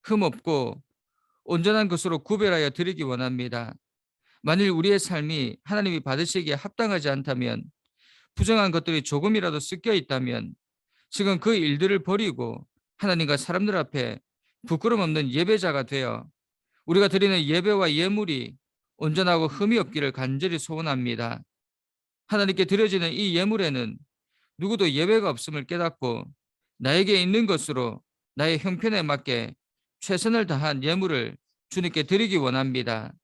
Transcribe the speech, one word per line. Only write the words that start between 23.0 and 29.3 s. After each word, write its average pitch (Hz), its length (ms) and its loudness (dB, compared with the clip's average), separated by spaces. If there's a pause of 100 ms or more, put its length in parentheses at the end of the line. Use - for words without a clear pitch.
이 180 220 -2
예물에는 170 640 0 (600)
누구도 190 340 0
예외가 190 380 2
없음을 143 360 -6
깨닫고 160 600 -4 (540)
나에게 180 420 4
있는 208 240 4
것으로 135 560 -2 (340)
나의 156 220 0
형편에 185 460 -2
맞게 131 500 -2 (460)